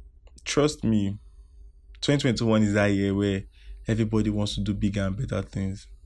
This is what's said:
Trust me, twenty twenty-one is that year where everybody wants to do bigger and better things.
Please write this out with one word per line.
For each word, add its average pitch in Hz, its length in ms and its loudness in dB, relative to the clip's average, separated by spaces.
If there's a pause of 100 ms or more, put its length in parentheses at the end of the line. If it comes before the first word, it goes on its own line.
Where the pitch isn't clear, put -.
(440)
Trust 151 400 0
me, 104 360 0 (800)
twenty 143 200 2
twenty-one 113 420 2
is 101 100 2
that 101 140 4
year 98 260 2
where 98 300 0 (440)
everybody 110 440 0
wants 104 240 -2
to 104 60 -4
do 101 120 -2
bigger 101 320 0
and 95 100 -2
better 98 280 -4
things. 98 420 -6 (200)